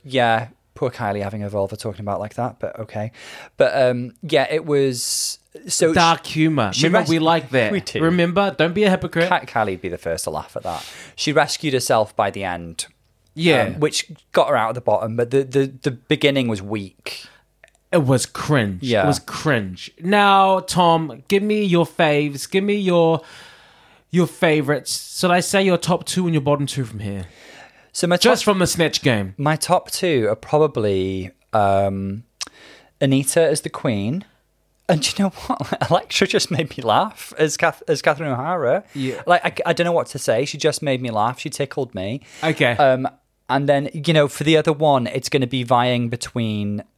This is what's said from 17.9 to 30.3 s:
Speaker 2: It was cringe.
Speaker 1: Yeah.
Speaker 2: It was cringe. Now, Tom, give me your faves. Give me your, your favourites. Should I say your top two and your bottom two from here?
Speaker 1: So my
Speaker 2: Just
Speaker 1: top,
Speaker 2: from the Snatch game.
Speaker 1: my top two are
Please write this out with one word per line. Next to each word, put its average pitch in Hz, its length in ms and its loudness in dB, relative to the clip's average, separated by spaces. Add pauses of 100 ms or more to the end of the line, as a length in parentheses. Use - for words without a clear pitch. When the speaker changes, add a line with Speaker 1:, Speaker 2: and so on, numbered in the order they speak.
Speaker 2:
It 170 120 4
was 127 240 2
cringe. 107 560 -2
Speaker 1:
Yeah. 110 220 2
Speaker 2:
It - 20 4
was - 100 2
cringe. 107 720 -4 (100)
Now, 196 600 4
Tom, 165 680 2
give 196 140 2
me 214 220 0
your 170 240 2
faves. 147 600 0
Give 190 160 0
me 208 120 0
your, 170 460 2 (880)
your 170 160 2
favourites. 151 920 -2
Should 180 120 2
I 175 80 4
say 190 240 0
your 180 160 2
top 170 260 -2
two 180 220 -2
and 165 80 0
your 147 60 2
bottom 143 260 0
two 135 180 -6
from 110 140 -12
here? 101 260 -8 (720)
Speaker 1:
So - 80 0
my 175 120 2
Speaker 2:
Just 233 280 4
Speaker 1:
top, 214 80 4
Speaker 2:
from 190 60 0
the 175 80 2
Snatch - 340 0
game. 101 380 0
Speaker 1:
my 147 160 0
top - 340 -2
two 139 400 0
are 110 60 0